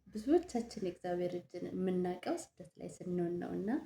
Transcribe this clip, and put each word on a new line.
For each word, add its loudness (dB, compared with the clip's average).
ብዙዎቻችን 2
የእግዚአብሔር 0
እጅን -6
የምናውቀው 0
ስደት -16
ላይ -8
ስንሆን 0
ነው -2
እና፣ -2